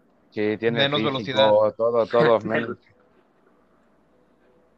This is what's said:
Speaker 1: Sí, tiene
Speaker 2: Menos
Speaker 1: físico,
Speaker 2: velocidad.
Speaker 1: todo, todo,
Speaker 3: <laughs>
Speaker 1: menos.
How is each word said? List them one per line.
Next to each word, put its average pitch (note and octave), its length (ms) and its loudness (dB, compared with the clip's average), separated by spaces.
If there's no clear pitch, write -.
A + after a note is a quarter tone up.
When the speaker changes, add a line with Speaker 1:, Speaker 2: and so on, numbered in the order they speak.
Speaker 1:
Sí, G#2+ 260 -4
tiene A#2 220 -2
Speaker 2:
Menos C#3+ 200 0
Speaker 1:
físico, C#3 120 -2
Speaker 2:
velocidad. A2 120 6
Speaker 1:
todo, A#2 280 0
todo, A#2 340 4
Speaker 3:
<laughs> G#2+ 40 -10
Speaker 1:
menos. A#2 320 -6